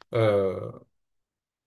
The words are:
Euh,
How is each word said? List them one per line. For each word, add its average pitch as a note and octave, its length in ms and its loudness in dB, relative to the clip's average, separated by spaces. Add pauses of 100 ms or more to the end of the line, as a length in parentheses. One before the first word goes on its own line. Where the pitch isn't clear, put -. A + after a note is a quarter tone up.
(140)
Euh, G2+ 580 0 (960)